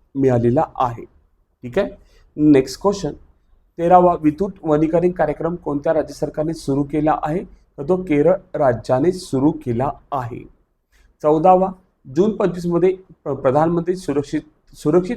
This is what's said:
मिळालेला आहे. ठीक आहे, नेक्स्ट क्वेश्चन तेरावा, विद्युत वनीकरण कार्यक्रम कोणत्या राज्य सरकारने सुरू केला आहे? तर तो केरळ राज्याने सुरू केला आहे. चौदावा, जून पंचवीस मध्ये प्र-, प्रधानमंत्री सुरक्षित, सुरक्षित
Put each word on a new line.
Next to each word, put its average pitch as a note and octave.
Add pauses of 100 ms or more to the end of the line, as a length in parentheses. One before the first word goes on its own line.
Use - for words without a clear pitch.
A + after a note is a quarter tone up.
(140)
मिळालेला B2+ (120)
आहे. A#2+ (580)
ठीक B2
आहे, - (460)
नेक्स्ट D3
क्वेश्चन F#3+ (680)
तेरावा, F3
विद्युत D#3 (120)
वनीकरण D#3+
कार्यक्रम D#3+
कोणत्या D3+
राज्य C#3+
सरकारने D#3
सुरू C#3+
केला D3+
आहे? E3
तर -
तो F#3
केरळ D#3+ (220)
राज्याने C3
सुरू D3
केला C3 (220)
आहे. B2 (760)
चौदावा, F#3 (480)
जून G3+
पंचवीस F3
मध्ये F3 (280)
प्र-, D3
प्रधानमंत्री E3
सुरक्षित, D3 (340)
सुरक्षित F3+